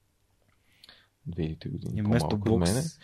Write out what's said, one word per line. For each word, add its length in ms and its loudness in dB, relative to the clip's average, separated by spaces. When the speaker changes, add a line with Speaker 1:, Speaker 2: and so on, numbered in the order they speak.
Speaker 1:
Две 160 -6
или 140 -2
три 120 -10
години 300 -6
Speaker 2:
И 40 -2
вместо 260 2
Speaker 1:
по-малък 180 0
от 120 4
Speaker 2:
бокс 140 4
Speaker 1:
мене. 100 0